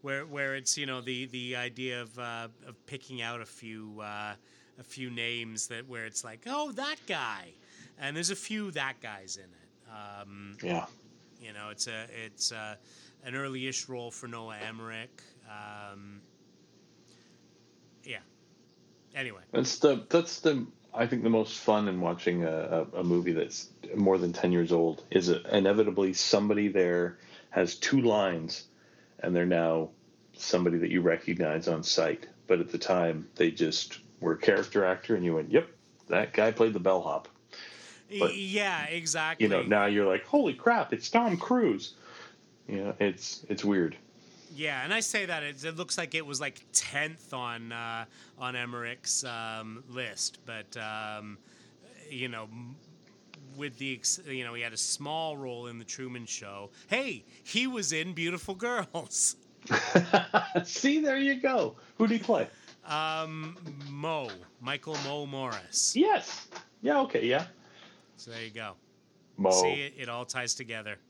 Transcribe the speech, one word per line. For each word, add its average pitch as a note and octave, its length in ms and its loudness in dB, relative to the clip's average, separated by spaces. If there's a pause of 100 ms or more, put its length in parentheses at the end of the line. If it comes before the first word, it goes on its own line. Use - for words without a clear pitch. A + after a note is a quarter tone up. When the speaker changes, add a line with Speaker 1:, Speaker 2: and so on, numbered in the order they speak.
Speaker 1:
where, C#3 240 -4
where C#3+ 300 -4
it's, C3+ 220 -2
you C#3+ 80 -4
know, B2+ 160 -6
the, B2+ 240 -6
the B2 320 -8
idea B2 440 -6
of, A2+ 160 -14
uh, A#2 300 -8 (180)
of B2+ 200 -20
picking C3 360 -12
out A#2 200 -6
a G#2+ 40 -12
few, A2 560 -16
uh, G#2 320 -10 (460)
a B2 40 -20
few C3 260 -12
names A#2 580 -6
that, A#2+ 220 -12
where A#2 160 -10
it's G#2+ 180 -8
like, A2+ 240 -16
"Oh, B3+ 260 -6
that C#4 240 -6 (100)
guy." A2+ 420 -6 (500)
And C#3+ 160 -6
there's E3+ 140 -2
a G3 60 -4
few G#3+ 360 -6
that C3+ 300 -6
guys G2 360 -12
in F#2+ 80 -18
it. F2 460 -20
Um, G2+ 720 -14
Speaker 2:
Yeah. F3 220 -2 (560)
Speaker 1:
you A2+ 100 -16
know, G#2 200 -12
it's G#2+ 160 -6
a, A2+ 180 -8 (200)
it's G#2+ 260 -6
a, G#2+ 260 -10 (480)
an B2+ 100 -8
early-ish C3 540 -6
role A#2+ 220 -10
for - 160 -14
Noah A2+ 300 -12
Emmerich. A2+ 680 -12 (260)
Um, G#2 720 -16 (1800)
yeah. A#2 160 -12 (960)
Anyway. A#2 260 -8 (100)
Speaker 2:
That's B2+ 280 0
the, C3 300 6
that's E3+ 320 2
the, C#3 260 2 (260)
I A#2 140 2
think A#2+ 160 0
the A2+ 60 4
most A2 280 2
fun G#2+ 300 4
in F#2 120 0
watching F2 440 2
a, D#2+ 500 0
a, - 60 -4
a F2 40 0
movie F2 300 4
that's - 360 -2 (260)
more G2 240 6
than F2+ 140 2
ten F2+ 180 2
years F2 200 4
old E2 380 4
is F2+ 200 4
it D#2 180 4
inevitably G2+ 680 4
somebody G#2 540 4
there F2 500 2 (320)
has F2+ 260 2
two - 260 4
lines, F#2+ 640 2 (540)
and F2+ 160 2
they're F2 100 6
now E2 440 4 (440)
somebody F2 460 2
that E2 120 2
you F2+ 100 4
recognize E2 680 2
on D#2+ 160 0
sight. - 440 2 (200)
But F2+ 120 6
at E2+ 120 -2
the F2 60 -4
time, E2+ 580 2
they E2+ 160 4
just - 480 -2 (200)
were E2 140 2
a - 40 0
character G2 480 4
actor, F#2 300 2
and F2+ 100 0
you E2 100 2
went, D#2+ 160 -2
"Yep, E3 160 6 (400)
that F#2 260 2
guy A2 180 6
played A2+ 220 4
the G2 60 0
bellhop." F2 480 2 (840)
Speaker 1:
Y-, G3+ 100 -6
Speaker 2:
But, F3 180 4
Speaker 1:
yeah, F#3+ 480 0
Speaker 2:
you D3+ 60 -6
know, E3+ 60 -2
Speaker 1:
exactly. E3 500 0 (200)
Speaker 2:
now G2+ 180 4
you're G#2 220 4
like, F#2+ 180 2
"Holy A#3 280 4
crap, A3+ 400 2
it's - 160 -6
Tom A#3 280 4
Cruise." G#3+ 560 2 (760)
You G2+ 160 -4
know, G2+ 160 -4
it's, - 500 -2
it's G2+ 160 -2
weird. F2+ 300 4 (600)
Speaker 1:
Yeah, C#3 280 -4
and E3+ 100 0
I A3+ 80 2
say G#3+ 240 0
that, E3 180 -2
it, C#3+ 200 -8
it D#3+ 140 -4
looks E3+ 200 -4
like E3 180 -4
it D#3+ 100 0
was, C#3 160 -6
like, C#3 320 -8
tenth D#3 600 -2
on, A#2 380 -8
uh, A2+ 340 -6 (340)
on B2+ 160 -4
Emmerich's, B2 680 -4
um, A2+ 640 -8
list, A#2+ 560 -6
but, A2 320 -12
um, G#2+ 600 -8 (720)
you B2+ 200 -6
know, A2+ 140 -8
m-, A#2+ 320 -14 (840)
with C#3 200 -8
the C3 160 -6
ex-, - 340 -2
you C3 160 -6
know, A#2 100 -8
he A#2+ 80 -6
had A#2 120 -4
a A2 40 -8
small D#3 600 -4
role A#2+ 300 -8
in A#2 120 -10
The A2+ 60 -14
Truman B2 400 -10
Show. G2+ 440 -10 (180)
Hey, A3 360 -4 (200)
he A#3+ 240 0
was G#3 260 -2
in E3 200 -2
Beautiful E3+ 420 -4
Girls. G3 800 -2 (340)
<laughs> - 540 4
Speaker 2:
<laughs> - 400 2
See, D4 360 2
there C#4 180 2
you C#4 240 4
go. B3 340 2 (220)
Who'd G#3+ 140 6
he A#3 80 2
play? G3+ 280 2 (380)
Speaker 1:
Um, D#3+ 720 -4 (340)
Mo, C#3+ 400 -4 (320)
Michael C#3+ 440 -4
Mo C#3+ 200 -4
Morris. B2+ 680 -2
Speaker 2:
Yes. - 520 4 (340)
Yeah, D3 200 4
okay, - 240 0
yeah. C#3 200 2 (720)
Speaker 1:
So - 140 -16
there A2+ 120 -8
you A2+ 80 -10
go. G#2+ 220 -10 (640)
Speaker 2:
Mo. F#2+ 140 4
Speaker 1:
See, F#2 220 6
it, C#3 240 -4
it B2+ 120 -8
all A#2+ 160 -6
ties B2 300 -4
together. A2 420 -10 (120)